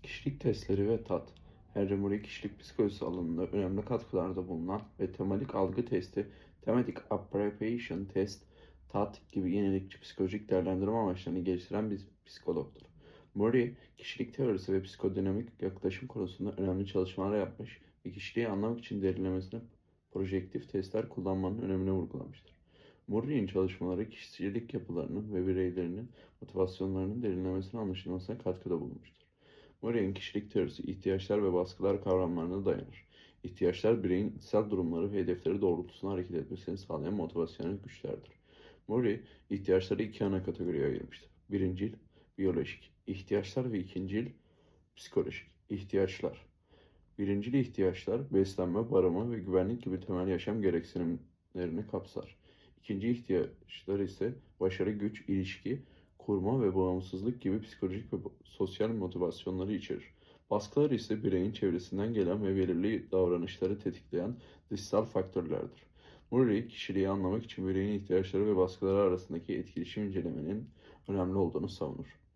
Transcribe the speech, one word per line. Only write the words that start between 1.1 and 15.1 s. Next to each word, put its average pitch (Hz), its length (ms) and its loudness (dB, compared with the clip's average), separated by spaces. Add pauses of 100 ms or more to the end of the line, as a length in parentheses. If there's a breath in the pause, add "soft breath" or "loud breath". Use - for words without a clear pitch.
Henry 101 220 2
Murray 101 260 0
kişilik - 380 -10
psikolojisi - 460 0
alanında 87 420 -2
önemli 98 380 0
katkılarda 92 640 -2
bulunan 90 340 -4 (180)
ve 95 120 -2
temalik 98 440 -2
algı 98 300 2
testi, 98 420 -2 (340 loud breath)
thematic 117 340 2 (140)
appropriation 104 960 -2
test, 98 380 -2 (460 loud breath)
tat 101 320 -2 (100)
gibi 92 240 0
yenilikçi 98 460 0
psikolojik 98 480 -2
değerlendirme 95 480 2
amaçlarını 92 420 0
geliştiren 95 520 0
bir 98 100 -4 (240)
psikologdur. - 560 -4 (540 loud breath)
Murray, 117 400 4 (220 loud breath)
kişilik - 360 -8
teorisi 101 400 0
ve 95 80 2
psikodinamik 98 800 -2